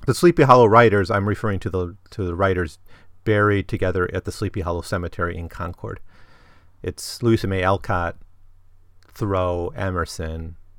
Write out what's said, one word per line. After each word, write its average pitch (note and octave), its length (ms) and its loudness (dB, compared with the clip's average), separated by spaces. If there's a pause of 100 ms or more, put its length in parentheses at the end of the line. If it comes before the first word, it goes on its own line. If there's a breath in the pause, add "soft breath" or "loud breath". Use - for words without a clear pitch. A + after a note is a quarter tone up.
The B2 80 2
Sleepy E3+ 300 6
Hollow B2+ 220 8
writers, G#2 440 6
I'm G2+ 180 0
referring G2+ 320 -4
to G2+ 100 -6
the, F2+ 240 -6 (160)
to G2 140 -6
the F2 100 -4
writers F2+ 440 0 (460 soft breath)
buried G#2 440 2
together F#2 460 -2
at F#2 100 -6
the - 80 -8
Sleepy G2 300 -6
Hollow E2+ 180 -6
Cemetery F2 560 -6
in E2+ 140 -12
Concord. - 500 -12 (840 soft breath)
It's - 400 -12
Louisa A2+ 240 2
May F#2+ 160 -2
Alcott, F2+ 540 -2 (920)
Thoreau, F2+ 680 -4
Emerson, E2 800 -6 (220)